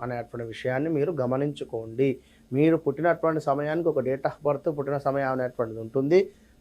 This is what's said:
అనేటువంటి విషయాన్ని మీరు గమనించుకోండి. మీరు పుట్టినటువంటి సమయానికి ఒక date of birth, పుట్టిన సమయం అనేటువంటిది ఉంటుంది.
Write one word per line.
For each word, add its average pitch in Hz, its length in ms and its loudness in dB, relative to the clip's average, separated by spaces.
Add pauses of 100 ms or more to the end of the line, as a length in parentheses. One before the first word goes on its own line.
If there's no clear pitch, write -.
అనేటువంటి 120 460 -8
విషయాన్ని 127 420 -2
మీరు 156 220 0
గమనించుకోండి. 131 1080 -2 (320)
మీరు 156 240 6
పుట్టినటువంటి 160 640 0
సమయానికి 151 480 0
ఒక 151 100 2
date 131 280 0
of 147 240 -2
birth, 143 200 0
పుట్టిన 143 280 -2
సమయం 135 340 0
అనేటువంటిది 123 480 -4
ఉంటుంది. 143 500 2 (300)